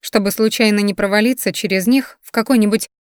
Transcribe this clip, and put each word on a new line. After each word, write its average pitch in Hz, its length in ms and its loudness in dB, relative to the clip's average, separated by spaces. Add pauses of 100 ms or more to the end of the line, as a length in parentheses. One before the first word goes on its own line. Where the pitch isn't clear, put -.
чтобы 202 320 -2
случайно 220 480 0
не 202 120 0
провалиться 208 600 0
через 190 340 -2
них 254 340 0
в - 120 -20
какой-нибудь 220 560 0 (200)